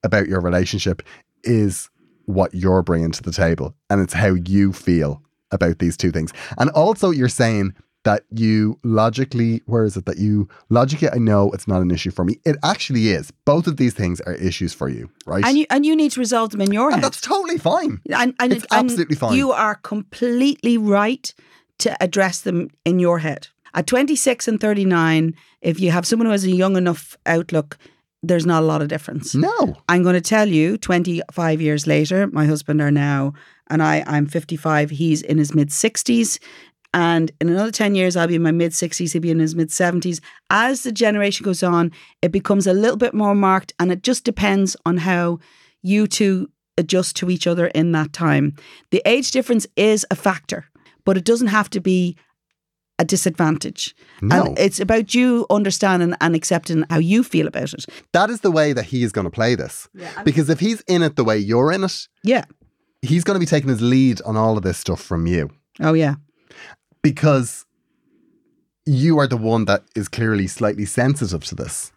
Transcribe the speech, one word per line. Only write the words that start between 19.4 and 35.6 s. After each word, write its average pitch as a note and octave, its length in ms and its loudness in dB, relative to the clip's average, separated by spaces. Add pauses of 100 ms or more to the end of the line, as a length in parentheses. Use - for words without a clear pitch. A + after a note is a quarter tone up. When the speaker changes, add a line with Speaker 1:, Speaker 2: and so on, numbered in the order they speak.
Speaker 2:
are G#3+ 240 0
completely A#3+ 1040 -2
right G#3 560 0 (440)
to - 220 -2
address F#3 420 -2
them F3 260 -4 (160)
in F3+ 160 2
your F3 180 2
head. D#3 300 -6 (260)
At D#3+ 120 -2
twenty-six C4 640 0
and A3 120 -2
thirty-nine, E3+ 720 2 (280)
if E3+ 180 -2
you F3+ 120 2
have F3 140 0
someone A#3 200 0
who A3 60 2
has G3+ 120 0
a F#3 60 2
young F#3 260 2
enough F3 480 -2
outlook, E3 540 -2 (440)
there's E3+ 220 0
not E3 180 2
a D#3+ 40 2
lot D#3 160 0
of D3 60 -4
difference. D3 460 -8
Speaker 1:
No. E4+ 420 0 (120)
Speaker 2:
I'm F3+ 140 2
gonna F3+ 180 2
tell G#3+ 260 0
you, F3 300 2
twenty-five E3+ 880 -2
years D3+ 240 0
later, D#3 400 2
my D#3 180 0
husband D3+ 380 0
are C#3+ 80 2
now, C#3+ 420 0 (380)
and D#3 120 0
I, D#3 240 0
I'm D3 200 0
fifty-five, D#3 640 -2
he's D3+ 320 0
in D3+ 160 0
his D3 160 0
mid-sixties. A3 840 0 (540)